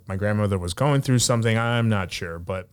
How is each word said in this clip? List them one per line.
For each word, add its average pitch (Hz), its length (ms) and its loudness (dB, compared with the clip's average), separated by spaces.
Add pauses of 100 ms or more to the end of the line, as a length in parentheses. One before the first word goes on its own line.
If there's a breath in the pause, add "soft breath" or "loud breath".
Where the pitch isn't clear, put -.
my 95 100 -6
grandmother 104 420 0
was 87 160 -6
going 139 260 2
through 127 200 2
something. 113 360 2
I'm 117 320 2
not 98 240 0
sure, 85 260 -8
but 92 340 -8